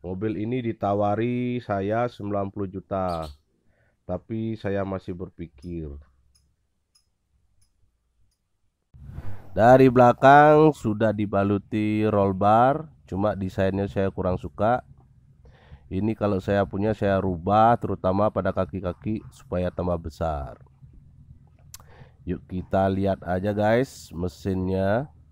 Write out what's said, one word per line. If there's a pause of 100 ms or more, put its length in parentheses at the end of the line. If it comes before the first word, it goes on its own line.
Mobil
ini
ditawari
saya
sembilan
puluh
juta. (800)
Tapi
saya
masih
berpikir. (3500)
Dari
belakang
sudah
dibaluti
roll
bar, (240)
cuma
desainnya
saya
kurang
suka. (1040)
Ini
kalau
saya
punya,
saya
rubah,
terutama
pada
kaki-kaki
supaya
tambah
besar. (1700)
Yuk
kita
lihat
aja,
guys,
mesinnya. (220)